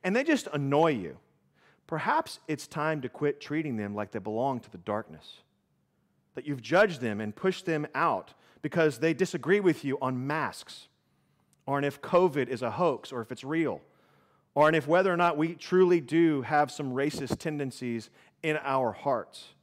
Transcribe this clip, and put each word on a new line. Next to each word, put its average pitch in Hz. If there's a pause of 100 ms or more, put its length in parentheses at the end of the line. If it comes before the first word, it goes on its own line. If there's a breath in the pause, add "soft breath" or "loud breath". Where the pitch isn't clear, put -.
and 185
they 262
just 294
annoy 143
you, 85 (640 soft breath)
perhaps 285
it's 156
time 156
to 127
quit 143
treating 147
them 104
like 104
they -
belong 113
to -
the 92
darkness, 92 (920)
that 139
you've 135
judged 170
them 110
and 107
pushed -
them 151
out 131 (300 soft breath)
because 156
they 160
disagree 175
with 175
you 139
on 127
masks, 139 (800)
or 139
on 139
if 139
covid 160
is 123
a 117
hoax 147
or 123
if 110
it's 123
real, 139 (760 soft breath)
or 147
on 156
if 143
whether 185
or 170
not 170
we 165
truly 180
do 156
have 147
some 139
racist 139
tendencies 131 (320 soft breath)
in 156
our 135
hearts. - (120)